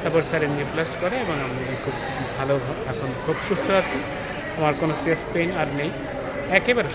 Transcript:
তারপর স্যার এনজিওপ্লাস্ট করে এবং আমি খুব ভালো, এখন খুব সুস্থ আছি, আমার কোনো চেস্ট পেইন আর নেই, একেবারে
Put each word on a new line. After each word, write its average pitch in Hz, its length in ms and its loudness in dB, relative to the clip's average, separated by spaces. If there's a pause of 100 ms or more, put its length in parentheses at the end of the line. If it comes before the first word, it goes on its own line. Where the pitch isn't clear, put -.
তারপর 165 180 4
স্যার 156 220 2
এনজিওপ্লাস্ট 147 580 0
করে 190 160 0
এবং 202 160 0
আমি 127 420 -2 (100)
খুব - 80 -2 (440)
ভালো, 135 220 2 (280)
এখন 131 200 -2 (180)
খুব 160 100 2 (120)
সুস্থ 196 240 2
আছি, 180 320 4 (540)
আমার 151 220 4
কোনো 160 220 2
চেস্ট 160 320 2
পেইন 170 240 2
আর 156 80 2 (120)
নেই, 147 120 0 (640)
একেবারে 196 440 4